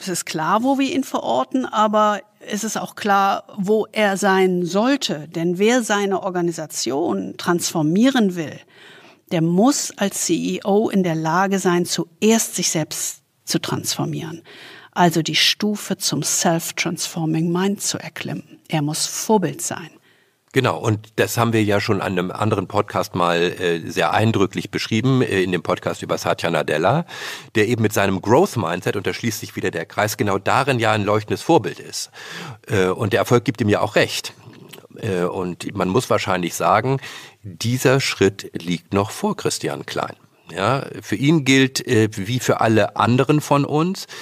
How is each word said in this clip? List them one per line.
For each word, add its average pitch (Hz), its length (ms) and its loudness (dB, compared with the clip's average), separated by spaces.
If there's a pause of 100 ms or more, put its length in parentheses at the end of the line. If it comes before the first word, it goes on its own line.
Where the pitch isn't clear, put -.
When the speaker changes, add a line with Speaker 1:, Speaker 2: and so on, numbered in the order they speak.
Speaker 1:
es - 80 -10
ist 175 160 -4
klar, 170 380 0
wo 262 160 2
wir 269 160 0
ihn 262 80 0
verorten, - 640 -2
aber 214 540 2 (200)
es 208 220 -6
ist 214 140 -6
auch 180 180 -6
klar, 196 500 2 (120)
wo 214 340 2
er 208 260 2
sein 190 480 4
sollte. 196 640 0
Denn 170 300 -2
wer 233 240 4
seine 202 400 0
Organisation 175 1160 -2
transformieren 180 1000 2
will, 151 220 -8 (760)
der 170 100 2
muss 190 560 2
als - 280 -2
C 339 80 2
E 277 300 -2
O 208 260 2
in 190 120 2
der 170 140 0
Lage 180 420 0
sein, 175 280 2
zuerst 220 680 0
sich - 160 -2
selbst - 520 -6 (220)
zu - 140 -2
transformieren. 156 840 -6 (500)
Also 175 300 4
die 156 120 -4
Stufe - 640 0
zum - 260 -2
Self-Transforming 165 1300 -2
Mind 190 320 0
zu - 160 -4
erklimmen. - 600 -10 (140)
Er 156 80 0
muss 147 240 -2
Vorbild 180 560 0
sein. - 300 -8 (640)
Speaker 2:
Genau, 120 260 2
und 107 380 -2
das 104 200 0
haben 117 160 2
wir 110 100 4
ja 101 160 2
schon 104 220 0
an 101 120 -2
einem 90 180 -2
anderen 101 380 -2
Podcast 101 460 -2
mal, 87 280 2
äh, 85 440 0
sehr 87 280 0
eindrücklich 101 560 2
beschrieben, 127 500 0
äh, 98 220 2
in 92 100 0
dem 85 100 -2
Podcast 87 380 -4
über 85 160 -4
Satya 85 320 -2
Nadella, 82 560 2 (500)
der 107 140 4
eben 117 140 0
mit 107 100 2
seinem 98 300 0
Growth-Mindset, 104 760 2
und 98 100 -6
da 95 60 0
schließt 110 280 -6
sich - 160 -14
wieder 95 140 -2
der 82 140 -6
Kreis, 107 320 -2
genau 101 220 0
darin 123 400 2
ja 110 140 2
ein 107 120 2
leuchtendes 104 380 0
Vorbild 107 380 2
ist. - 300 -10 (560)
Äh, 95 200 2
und 104 260 0
der 110 80 4
Erfolg 120 240 4
gibt - 160 -2
ihm 104 80 2
ja 101 120 4
auch 98 140 -2
recht. - 380 0 (640)
Äh, 92 280 -2
und 90 500 -6
man 92 160 0
muss 123 180 2
wahrscheinlich 92 460 0
sagen, 110 440 2 (440)
dieser 123 580 2
Schritt - 540 0
liegt 85 400 -4
noch 101 160 2
vor - 260 -4
Christian - 480 -4
Klein. - 320 -6 (340)
Ja, 101 360 -2 (160)
für 104 140 -4
ihn 143 280 2
gilt, 135 420 2
äh, 110 260 4
wie 113 280 -4
für - 220 0
alle 107 340 2
anderen 131 460 2
von 143 240 0
uns, 165 400 -2 (160)